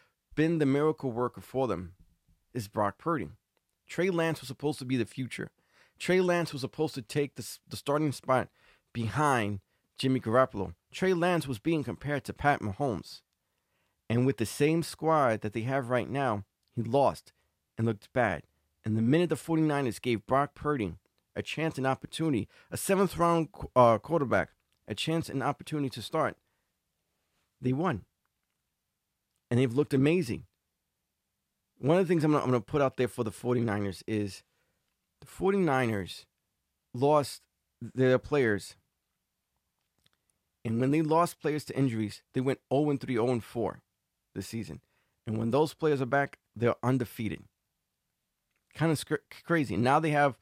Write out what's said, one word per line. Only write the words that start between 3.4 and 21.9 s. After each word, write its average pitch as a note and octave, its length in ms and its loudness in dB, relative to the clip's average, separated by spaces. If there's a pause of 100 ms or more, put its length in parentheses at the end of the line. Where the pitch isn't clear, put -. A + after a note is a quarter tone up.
Trey F3+ 220 -2
Lance E3 320 0
was B2+ 60 -14
supposed C#3 320 -6
to C3 60 -10
be B2+ 120 0
the A2+ 80 2
future. - 460 -8 (460)
Trey F#3 240 2
Lance F3 320 0
was C3+ 80 -8
supposed C#3+ 340 -4
to C3 60 -8
take C#3+ 340 -4
the, B2 60 -12
s-, - 260 -14
the G2+ 100 -12
starting D3 340 0
spot B2+ 380 0 (440)
behind A2+ 640 0 (380)
Jimmy C3 220 0
Garoppolo. G#2 540 0 (180)
Trey F#3 220 0
Lance E3+ 340 0
was B2+ 120 -4
being D#3 240 -2
compared C#3 420 -6
to - 80 -8
Pat C#3+ 280 0
Mahomes. G#2+ 600 -6 (880)
And A#2+ 160 2
with C3+ 120 2
the A2 80 0
same D#3+ 380 0
squad D3 580 2
that G#2 120 -6
they A2+ 80 -4
have B2+ 280 -2
right A#2+ 200 0
now, A#2+ 340 -2 (320)
he A#2 80 -4
lost A#2 500 2 (420)
and A2+ 120 0
looked G#2+ 260 -4
bad. G#2 300 0 (420)
And G#2+ 100 -2
the A2+ 60 2
minute D3+ 280 4
the D#3 60 0
forty-niners D3+ 640 0
gave A#2 300 -2
Brock C#3 260 0
Purdy B2 400 -4 (420)
a - 60 -4
chance D#3 360 -4
and C3 80 -4
opportunity, C3 640 -2 (240)